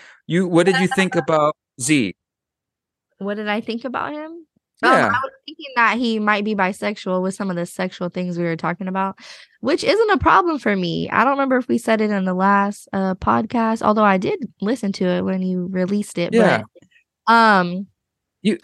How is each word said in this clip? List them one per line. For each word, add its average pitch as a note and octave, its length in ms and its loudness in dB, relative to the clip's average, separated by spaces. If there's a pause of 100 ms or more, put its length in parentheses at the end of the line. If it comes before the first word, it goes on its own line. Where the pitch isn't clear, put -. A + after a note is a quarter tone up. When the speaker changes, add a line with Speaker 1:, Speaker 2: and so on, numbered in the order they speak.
(260)
Speaker 1:
you, F3 200 2
what E3+ 200 4
did F#3+ 120 4
you F3+ 100 2
think F#3 260 0
Speaker 2:
<laughs> - 0 -
Speaker 1:
about D#3 420 2 (240)
Z? B2 340 0 (1040)
Speaker 2:
What G3+ 160 -6
did G#3+ 140 -6
I G#3 120 -2
think A#3 240 -8
about C4+ 280 -6
him? D4+ 180 -12 (520)
Um, B3 100 4
Speaker 1:
Yeah. D#3 140 4
Speaker 2:
I - 40 0 (120)
was - 80 -8 (160)
thinking D4 300 -16
that A3+ 220 2
he A3+ 200 0
might G#3 260 0
be G#3+ 100 -2
bisexual G3 680 -2
with F#3+ 120 -4
some G3+ 140 -6
of F3+ 80 -4
the F3 80 -4
sexual F#3 460 -6
things F3+ 260 -6
we E3+ 80 -2
were E3 120 -2
talking E3 320 -6
about, F#3+ 300 -4 (420)
which C#4 240 -2
isn't G#4+ 260 2
a F#4+ 80 4
problem E4+ 400 2
for G#3+ 180 -2
me. E3+ 320 -2
I - 160 2
don't C4+ 80 2
remember C4+ 240 0
if B3 120 -2
we A#3 100 0
said A3 240 0
it G#3+ 80 0
in G3 160 -2
the F#3 80 -2
last, G3+ 580 0
uh, F#3+ 220 0
podcast, A3+ 680 0
although G#3+ 220 4
I F#3+ 140 4
did E4+ 220 -2 (200)
listen G3+ 320 -2
to F#3 140 -2
it F3+ 180 0
when F#3+ 180 -2
you F3+ 280 -2
released F#3+ 480 -2
it. E3+ 160 -2
Speaker 1:
Yeah. D#3+ 280 4 (640)
Speaker 2:
But, A3 60 4
um, G3 540 4 (560)
Speaker 1:
You G3 220 0